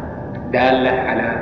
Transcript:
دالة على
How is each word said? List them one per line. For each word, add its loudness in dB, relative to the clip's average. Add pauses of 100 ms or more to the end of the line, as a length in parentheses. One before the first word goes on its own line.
(520)
دالة 4 (180)
على 0 (100)